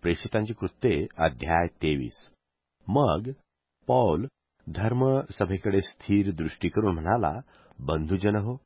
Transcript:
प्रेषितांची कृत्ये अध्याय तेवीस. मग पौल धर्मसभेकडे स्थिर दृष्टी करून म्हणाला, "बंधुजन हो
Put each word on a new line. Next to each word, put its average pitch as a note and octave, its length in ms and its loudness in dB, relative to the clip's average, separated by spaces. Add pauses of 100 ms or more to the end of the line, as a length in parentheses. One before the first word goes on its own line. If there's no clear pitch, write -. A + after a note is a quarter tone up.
प्रेषितांची G#2+ 500 -2
कृत्ये F2+ 540 -2 (120)
अध्याय E2 480 2
तेवीस. D2 640 -4 (560)
मग A2 420 2 (560)
पौल A#2 400 2 (480)
धर्मसभेकडे G#2+ 1040 0
स्थिर G2+ 500 0
दृष्टी E2 380 -4
करून G#2 260 0
म्हणाला, F2 460 0 (380)
"बंधुजन F#2 580 0
हो A2 280 -4